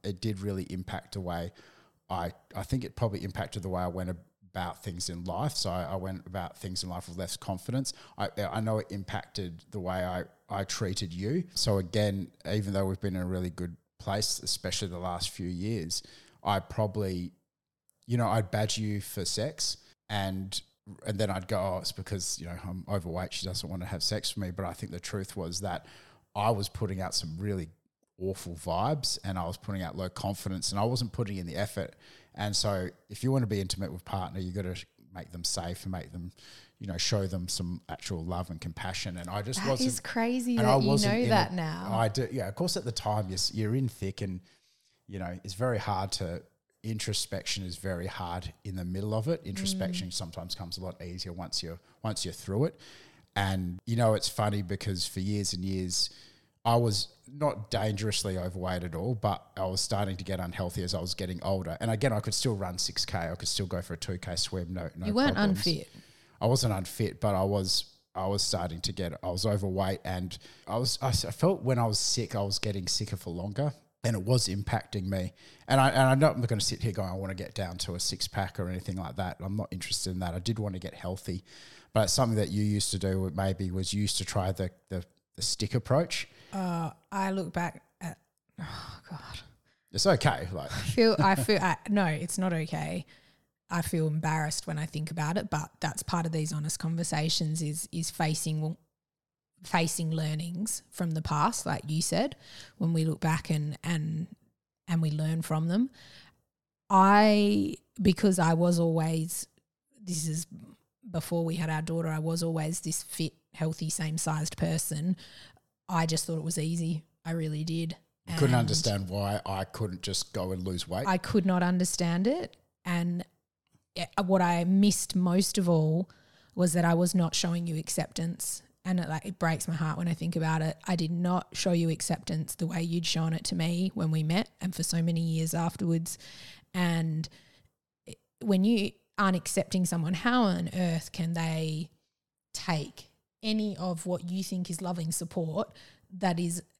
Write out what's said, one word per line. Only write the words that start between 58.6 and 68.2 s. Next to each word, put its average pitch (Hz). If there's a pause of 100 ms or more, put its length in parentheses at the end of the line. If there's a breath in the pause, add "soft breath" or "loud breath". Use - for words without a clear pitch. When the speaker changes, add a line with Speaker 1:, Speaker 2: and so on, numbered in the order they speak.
Speaker 1:
at 85
all, 110
but 104 (120)
I 95
was 92
starting 98
to 92
get 92
unhealthy 90
as 90
I 85
was 87
getting 90
older. 92
And 113
again, 113
I 104
could -
still 117
run 90
six -
K, - (140)
I 87
could -
still -
go 90
for -
a 82
two 90
K 90
swim, 87
no, 87
no 185
Speaker 2:
You 214
weren't 262
Speaker 1:
problems. 190
Speaker 2:
unfit. 160 (500 loud breath)
Speaker 1:
I -
wasn't 120
unfit, 95
but 104
I 95
was, 98 (280)
I 95